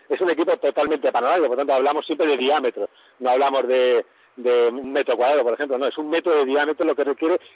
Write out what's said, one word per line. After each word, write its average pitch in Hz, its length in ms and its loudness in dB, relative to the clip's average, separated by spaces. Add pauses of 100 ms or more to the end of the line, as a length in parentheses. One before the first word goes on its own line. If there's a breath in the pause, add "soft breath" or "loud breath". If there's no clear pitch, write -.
Es 143 100 -2
un 180 100 0
equipo 160 280 0
totalmente 147 520 -2
panorámico, 135 380 0
por 123 100 -2
tanto, 139 160 0
hablamos 139 320 0
siempre 160 220 -2
de 147 80 2
diámetro, 127 540 -2 (300 soft breath)
no 127 100 -2
hablamos 135 360 2
de, 123 400 2 (300 soft breath)
de 120 320 2
un 127 240 -4
metro 135 240 0
cuadrado, 131 280 2
por 117 100 0
ejemplo, 139 240 -4
no, 135 100 -2
es - 100 -6
un 151 120 -8
metro 165 260 0
de 143 100 2
diámetro 147 400 0
lo 151 100 0
que 143 100 -2
requiere, 160 340 -2 (160 loud breath)